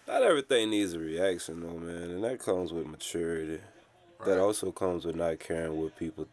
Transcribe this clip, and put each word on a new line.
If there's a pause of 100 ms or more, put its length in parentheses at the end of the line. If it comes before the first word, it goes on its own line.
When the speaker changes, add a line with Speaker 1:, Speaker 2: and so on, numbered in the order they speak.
Speaker 1:
Not
everything
needs
a
reaction,
though,
man,
and
that
comes
with
maturity. (640)
That
Speaker 2:
Right.
Speaker 1:
also
comes
with
not
caring
what
people